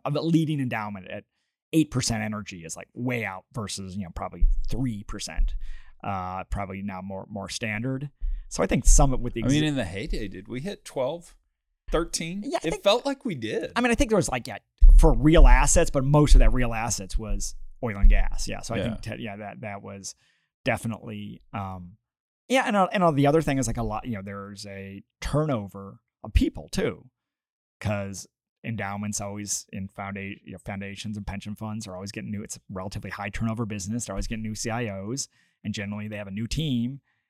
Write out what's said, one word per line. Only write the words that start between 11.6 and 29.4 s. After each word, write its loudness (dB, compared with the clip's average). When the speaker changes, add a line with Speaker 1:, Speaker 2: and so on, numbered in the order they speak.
Speaker 2:
thirteen? -4
Speaker 1:
Yeah, -4
I -4
Speaker 2:
It 0
Speaker 1:
think -6
Speaker 2:
felt 4
like -4
we -4
did. -6
Speaker 1:
I 2
mean, 2
I 4
think 0
there 4
was, 2
like, -4
yeah, -10
for 10
real 10
assets, 6
but 0
most 8
of 12
that 8
real 0
assets -6
was -4
oil -4
and 10
gas. 4
Yeah. -6
So -6
I 0
Speaker 2:
Yeah. 0
Speaker 1:
think, -4
te-, -10
yeah, -10
that, -14
that -10
was -14
definitely, -6
um, -10
yeah. 2
And, 0
uh, 4
and, 2
uh, 6
the 4
other 6
thing -2
is, -2
like, -4
a -4
lot, -6
you -6
know, -10
there's -14
a -14
turnover -4
of -12
people 2
too, -4
'cause -6
endowments -6
always -8